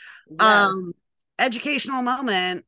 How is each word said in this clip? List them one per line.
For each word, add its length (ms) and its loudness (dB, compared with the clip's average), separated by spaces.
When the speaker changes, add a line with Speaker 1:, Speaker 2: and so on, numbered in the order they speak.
Speaker 1:
Yeah. 380 4
Speaker 2:
Um, 260 -4
educational 640 -2
moment, 640 -2